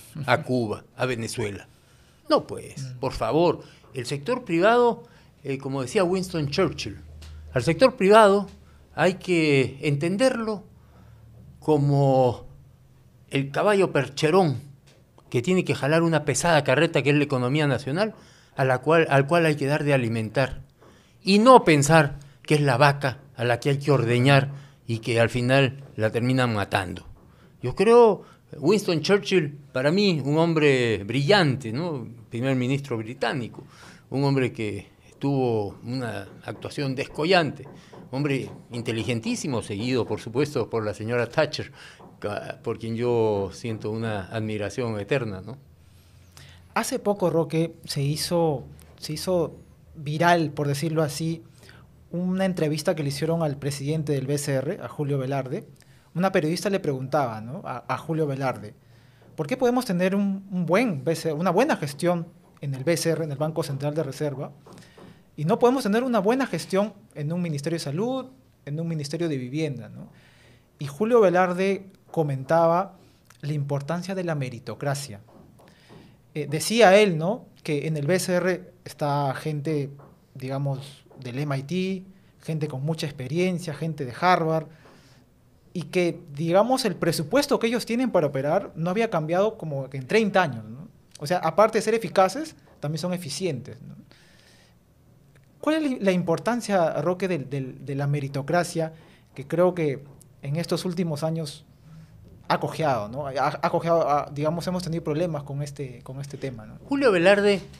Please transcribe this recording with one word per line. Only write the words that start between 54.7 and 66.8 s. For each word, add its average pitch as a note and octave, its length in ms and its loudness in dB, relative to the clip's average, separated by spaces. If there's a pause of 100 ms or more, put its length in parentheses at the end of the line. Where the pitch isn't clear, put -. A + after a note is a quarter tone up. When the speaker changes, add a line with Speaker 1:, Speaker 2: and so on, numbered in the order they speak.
Speaker 2:
a - 80 -10
Julio C#3+ 300 -4
Velarde. C3+ 480 -4 (480)
Una F#3+ 180 0
periodista F3 380 0
le F#3+ 100 0
preguntaba, C3 600 -2
¿no?, A#2+ 240 -12
a, C3 220 -8
a C3 120 -2
Julio D#3+ 280 -2
Velarde, C3 480 -4 (600)
"¿por D3+ 120 -6
qué B3+ 100 -2
podemos B3 280 0
tener F#3 300 0
un, G3 360 -2
un F3+ 160 -2
buen F3+ 380 2
B D#3+ 120 0
C E3 140 -4
R, D3 80 -2
una F#3 120 0
buena A3+ 260 2
gestión E3+ 520 -2 (320)
en C#3 140 -6
el C3 100 -8
B E3+ 120 2
C E3 140 0
R, D#3+ 140 -2
en D3+ 80 -6
el C3+ 60 -6
Banco D#3+ 240 -2
Central C#3+ 320 -4
de D#3+ 100 -2
Reserva, C#3 480 -6 (840)
y D3 80 -6
no G#3+ 140 2
podemos B3 240 4
tener A3 200 2
una B3 160 0
buena A#3 280 2
gestión G3 480 -2 (200)